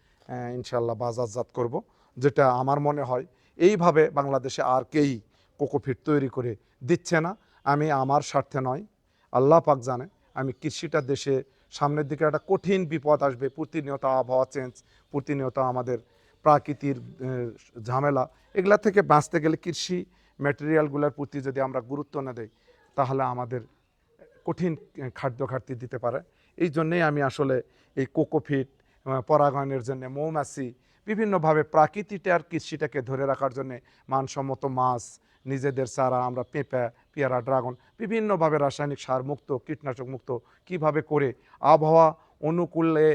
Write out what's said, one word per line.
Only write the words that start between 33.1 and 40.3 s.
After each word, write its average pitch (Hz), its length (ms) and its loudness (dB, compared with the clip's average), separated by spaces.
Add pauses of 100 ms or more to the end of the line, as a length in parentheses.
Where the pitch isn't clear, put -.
রাখার 135 260 0
জন্যে 131 280 -10 (280)
মানসম্মত 135 560 -4
মাছ, 127 380 0 (440)
নিজেদের 135 400 -2
চারা, 127 380 0
আমরা 123 280 -4
পেঁপে, 127 360 -2 (240)
পেয়ারা, 127 280 0
ড্রাগন, 127 340 -2 (240)
বিভিন্নভাবে 196 600 0
রাসায়নিক 143 420 -2
সার 131 220 -2
মুক্ত, 139 340 -6 (100)
কীটনাশক 135 480 -8
মুক্ত 123 240 -8 (280)